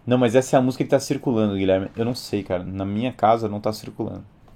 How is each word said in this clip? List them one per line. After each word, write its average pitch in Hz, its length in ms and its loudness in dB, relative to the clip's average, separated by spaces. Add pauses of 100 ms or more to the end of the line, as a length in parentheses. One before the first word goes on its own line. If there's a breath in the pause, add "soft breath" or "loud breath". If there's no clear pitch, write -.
Não, 123 120 2
mas 120 160 2
essa 131 220 4
é - 20 8
a 131 40 6
música 127 220 -2
que 120 60 -4
tá 139 80 4
circulando, 113 560 0
Guilherme. 95 420 2
Eu - 80 -2
não 120 100 -2
sei, - 280 -4
cara. 90 220 -4
Na 95 200 -6
minha 110 280 -4
casa 113 360 2
não 104 120 -6
tá 110 120 -2
circulando. 104 520 -10 (320)